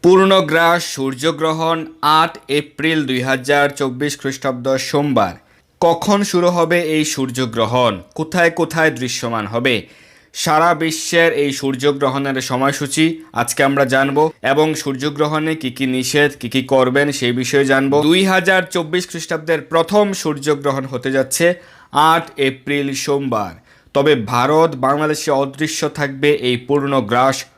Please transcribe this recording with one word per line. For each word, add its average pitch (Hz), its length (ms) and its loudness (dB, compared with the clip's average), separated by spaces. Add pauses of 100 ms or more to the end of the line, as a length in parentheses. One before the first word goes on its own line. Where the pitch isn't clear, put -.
পূর্ণগ্রাস 175 720 4 (140)
সূর্যগ্রহণ 156 800 -2 (440)
আট 170 120 0 (260)
এপ্রিল 156 400 -2 (100)
দুই 127 200 -2
হাজার 135 360 2 (140)
চব্বিশ 139 420 -4
খ্রিস্টাব্দ 131 440 -6 (240)
সোমবার। 127 440 0 (480)
কখন 170 380 2 (120)
শুরু 175 260 2
হবে 170 200 2 (180)
এই 151 180 2
সূর্যগ্রহণ? 120 800 0 (260)
কোথায় 170 400 0
কোথায় 160 400 0
দৃশ্যমান 117 540 -4
হবে? 120 220 0 (680)
সারা 160 260 4 (120)
বিশ্বের 160 500 2 (120)
এই 139 160 0
সূর্যগ্রহণের 139 760 -2 (140)
সময়সূচি 139 540 0 (360)
আজকে - 280 -2
আমরা 139 160 2 (100)
জানব 139 220 2 (340)
এবং 156 160 4 (140)
সূর্যগ্রহণে 151 800 -2
কি 131 160 -4
কি 135 80 -2 (100)
নিষেধ, 143 360 0 (100)
কি 120 120 -8
কি 135 80 0 (120)
করবেন 131 340 2 (120)
সেই 120 220 -2
বিষয়ে 135 300 0
জানব। 135 220 2 (160)
দুই 185 120 4 (120)
হাজার 185 280 2 (140)
চব্বিশ 175 360 -2
খ্রিস্টাব্দের 160 480 -4 (120)
প্রথম 165 340 2 (160)
সূর্যগ্রহণ 143 680 -2
হতে 127 240 -4
যাচ্ছে 135 300 0 (680)
আট 165 120 0 (240)
এপ্রিল 139 380 -4 (160)
সোমবার। 120 500 -2 (420)
তবে 143 180 4 (200)
ভারত 151 380 2 (140)
বাংলাদেশে 151 440 -2 (140)
অদৃশ্য 143 380 -4 (180)
থাকবে 143 300 -2 (200)
এই 123 80 0 (100)
পূর্ণগ্রাস 135 720 0 (200)